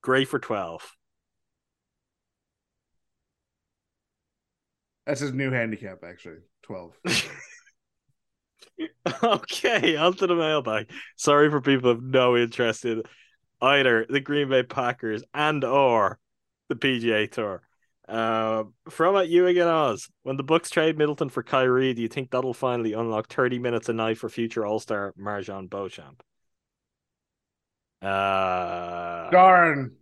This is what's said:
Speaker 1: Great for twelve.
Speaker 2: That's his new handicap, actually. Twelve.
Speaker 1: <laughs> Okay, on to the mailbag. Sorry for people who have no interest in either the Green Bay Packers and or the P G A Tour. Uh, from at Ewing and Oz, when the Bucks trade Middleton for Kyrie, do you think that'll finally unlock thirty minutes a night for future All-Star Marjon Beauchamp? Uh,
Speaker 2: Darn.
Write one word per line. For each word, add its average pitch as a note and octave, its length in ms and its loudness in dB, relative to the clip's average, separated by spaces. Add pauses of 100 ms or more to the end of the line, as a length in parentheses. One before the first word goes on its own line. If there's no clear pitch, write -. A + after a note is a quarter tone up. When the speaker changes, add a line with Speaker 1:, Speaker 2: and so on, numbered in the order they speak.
Speaker 1:
Great C3 260 0
for D3 100 -4
twelve. F2+ 500 -8 (4000)
Speaker 2:
That's C#3 140 -6
his C3+ 140 -4
new C3+ 180 -4
handicap, G#2+ 540 -6
actually. E2+ 340 -20 (240)
Twelve. F2+ 420 -16
Speaker 1:
<laughs> - 40 -6 (2250)
Okay, - 760 0
on F3 180 2
to F#3+ 120 -2
the F3 80 2
mailbag. C#3+ 560 -2 (260)
Sorry D3 340 6
for D3 100 0
people B2+ 300 4
who A#2 60 2
have A#2+ 60 -12
no B2+ 340 4
interest A#2 480 0
in A2+ 180 -4 (580)
either C3 480 4
the C3+ 120 0
Green C#3+ 280 -2
Bay C3 140 4
Packers B2 600 -4 (120)
and D3+ 280 -2
or A#2+ 560 2 (500)
the C3 80 -4
P B2+ 220 0
G A2+ 140 0
A G#2+ 140 2
Tour. G2+ 360 -8 (460)
Uh, A2 560 -2 (260)
from F#3 260 2
at F3+ 120 2
Ewing F3+ 300 4
and E3+ 100 4
Oz, D3 400 0 (140)
when C3+ 140 -6
the C#3 60 -6
Bucks D#3+ 280 0
trade D#3 280 0
Middleton D3 300 0
for C3 140 -6
Kyrie, C3 520 2
do A#2 80 -6
you A2+ 60 -4
think C3 220 -8
that'll B2+ 240 -2
finally A#2+ 380 -2
unlock A2 360 -4
thirty B2 300 -2
minutes A#2+ 300 -4
a A#2+ 40 -2
night A2+ 260 -2
for A2+ 100 -10
future A2+ 360 -4
All-Star G#2 540 -4
Marjon G2 500 -10
Beauchamp? G2 540 -12 (1800)
Uh, F#2 1300 -4
Speaker 2:
Darn. F3 720 6